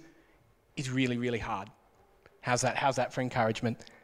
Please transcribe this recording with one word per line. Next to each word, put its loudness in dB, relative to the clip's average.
is -6
really, 2
really -2
hard. -6
How's 0
that? 2
How's 2
that 0
for -4
encouragement? 0